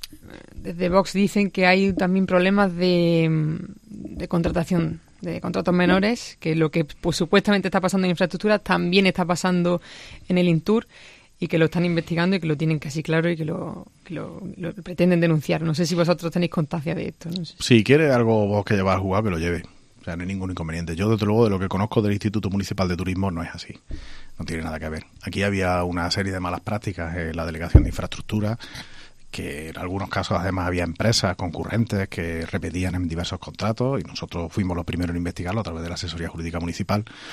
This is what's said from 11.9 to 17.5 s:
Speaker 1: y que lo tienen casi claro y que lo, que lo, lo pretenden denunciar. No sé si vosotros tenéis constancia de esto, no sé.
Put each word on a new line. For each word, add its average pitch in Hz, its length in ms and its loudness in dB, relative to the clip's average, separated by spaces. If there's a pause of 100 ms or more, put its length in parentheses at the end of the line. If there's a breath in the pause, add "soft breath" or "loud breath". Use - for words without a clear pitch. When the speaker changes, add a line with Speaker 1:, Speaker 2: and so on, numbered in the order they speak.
Speaker 1:
y 175 40 -2
que 165 60 -4
lo 151 100 2
tienen 156 220 0
casi 147 240 -6
claro 165 280 2
y 170 60 0
que 156 100 -4
lo, 165 400 -8 (180)
que - 80 -14
lo, - 300 -10 (140)
lo 175 180 -8
pretenden 175 460 2
denunciar. 160 420 2
No 160 120 0
sé 170 120 2
si 175 80 0
vosotros 165 360 2
tenéis 175 220 0
constancia 160 420 -2
de 175 140 -6
esto, 165 220 -12
no 170 160 -6
sé. - 120 -16